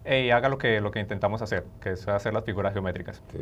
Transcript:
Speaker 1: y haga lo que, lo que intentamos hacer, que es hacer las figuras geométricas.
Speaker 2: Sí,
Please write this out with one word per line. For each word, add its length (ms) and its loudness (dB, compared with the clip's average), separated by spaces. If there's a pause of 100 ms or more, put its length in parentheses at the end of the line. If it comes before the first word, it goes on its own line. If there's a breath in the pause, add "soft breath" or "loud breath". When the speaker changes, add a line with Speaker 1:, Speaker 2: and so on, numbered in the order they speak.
Speaker 1:
y 260 2
haga 200 6
lo 80 0
que, 240 4
lo 80 0
que 100 -4
intentamos 400 0
hacer, 240 -2 (160)
que 120 -2
es 160 -6
hacer 260 0
las 100 -2
figuras 300 0
geométricas. 480 -4 (100)
Speaker 2:
Sí, 100 -10